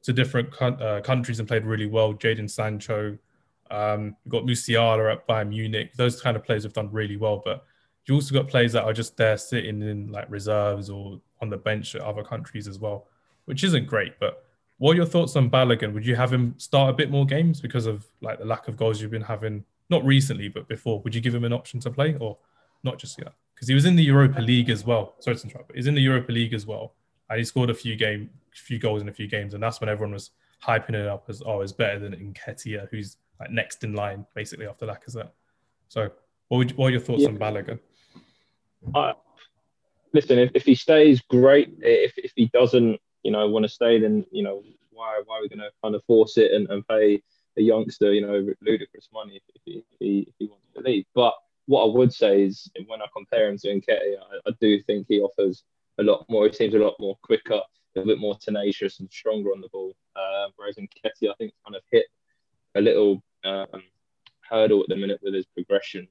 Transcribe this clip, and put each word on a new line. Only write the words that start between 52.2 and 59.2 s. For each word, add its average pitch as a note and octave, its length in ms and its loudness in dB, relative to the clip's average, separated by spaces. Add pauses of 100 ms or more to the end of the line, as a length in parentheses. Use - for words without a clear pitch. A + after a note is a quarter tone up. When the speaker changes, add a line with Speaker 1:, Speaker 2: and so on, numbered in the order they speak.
Speaker 2:
is, G2 260 -4 (180)
when A2 140 -14
I G#2+ 140 -10
compare G#2+ 340 0
him G2+ 100 -6
to G2+ 100 -8
Nketiah, G2+ 500 -2
I, G2 300 -10
I G#2+ 120 -4
do G#2 220 4
think G#2 260 -4
he G#2 120 2
offers G2 420 -2 (360)
a G#2 40 0
lot G#2 260 2
more. G#2+ 200 2
He - 40 2
seems A2 220 0
a A2 40 6
lot G#2 200 2
more G2 240 -6
quicker, A2 400 -2 (320)
a F#2+ 80 -4
bit G#2+ 160 2
more G2+ 180 -4
tenacious G2+ 600 -4
and F#2+ 140 -16
stronger G#2+ 380 -4